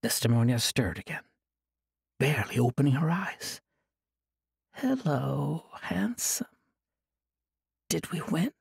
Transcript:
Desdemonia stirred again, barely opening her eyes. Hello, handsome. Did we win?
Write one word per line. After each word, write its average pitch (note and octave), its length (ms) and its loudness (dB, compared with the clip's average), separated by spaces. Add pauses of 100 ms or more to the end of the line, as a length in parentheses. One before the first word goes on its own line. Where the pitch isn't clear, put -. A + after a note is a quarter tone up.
Desdemonia A#2 580 4
stirred G2+ 380 0
again, - 240 -10 (960)
barely C3+ 380 0
opening B2 360 2
her D#3+ 160 0
eyes. - 500 -4 (1120)
Hello, D3 880 -2 (180)
handsome. - 640 -2 (1400)
Did - 240 -4
we E3+ 100 -4
win? E3+ 380 0